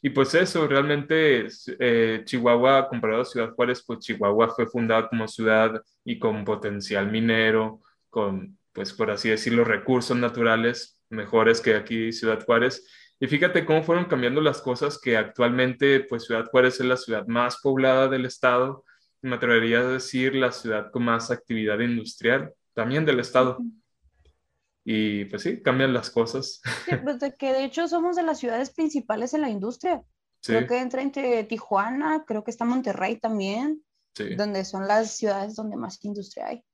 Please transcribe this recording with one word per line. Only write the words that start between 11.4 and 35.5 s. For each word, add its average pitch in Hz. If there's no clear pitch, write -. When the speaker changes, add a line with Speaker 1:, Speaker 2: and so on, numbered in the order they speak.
Speaker 1:
que 113
aquí 113
Ciudad 113
Juárez. 120
Y 131
fíjate 160
cómo 156
fueron 170
cambiando 135
las 147
cosas, 147
que 120
actualmente, 127
pues, 120
Ciudad 117
Juárez 127
es 123
la 127
ciudad 110
más 120
poblada 131
del 131
estado, 127
y 135
me 120
atrevería 117
a 127
decir 127
la 127
ciudad 107
con 120
más 117
actividad 110
industrial 120
también 131
del 131
estado. 127
Speaker 2:
Ujú. 240
Speaker 1:
Y, 107
pues, 101
sí, 214
cambian 131
las 117
cosas. 117
<laughs> -
Speaker 2:
Sí, 131
pues, 262
de 277
que 262
de 269
hecho 330
somos 339
de 349
las 311
ciudades 240
principales 254
en 302
la 285
industria. 233
Speaker 1:
Sí. -
Speaker 2:
Creo 113
que 247
entra 254
entre 254
Tijuana, 247
creo 214
que 240
está 233
Monterrey 233
también, 226
Speaker 1:
Sí. -
Speaker 2:
donde 196
son 190
las 214
ciudades 208